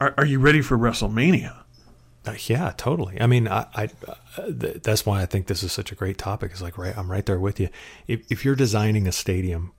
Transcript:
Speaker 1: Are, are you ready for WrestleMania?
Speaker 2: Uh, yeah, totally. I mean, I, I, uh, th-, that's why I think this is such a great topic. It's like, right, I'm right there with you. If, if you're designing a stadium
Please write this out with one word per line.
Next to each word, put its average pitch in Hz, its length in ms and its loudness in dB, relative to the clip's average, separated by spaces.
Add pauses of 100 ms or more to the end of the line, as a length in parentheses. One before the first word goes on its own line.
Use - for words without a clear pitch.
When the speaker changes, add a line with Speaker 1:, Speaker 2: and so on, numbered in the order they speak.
Speaker 1:
Are, 139 160 0
are 143 80 4
you 135 140 2
ready 147 240 6
for 123 160 2
WrestleMania? 117 800 2 (680)
Speaker 2:
Uh, 110 80 -8 (140)
yeah, 113 280 0
totally. 120 460 -4
I 113 60 4
mean, 120 200 6
I, 104 280 -2
I, 107 140 -4 (480)
uh, 190 140 -6
th-, 117 300 -6
that's 110 240 0
why 98 160 2
I 92 60 0
think 95 180 -2
this 92 160 -4
is 92 100 -4
such - 200 -8
a 98 40 -14
great 95 220 -4
topic. 98 340 -6
It's 92 100 -14
like, 87 160 -10
right, 92 200 -6
I'm 92 140 -6
right 95 140 -4
there 92 140 0
with 98 200 0
you. 92 100 0 (380)
If, 117 240 -4
if - 120 -6
you're 135 120 2
designing 107 520 2
a 90 40 0
stadium 90 680 -2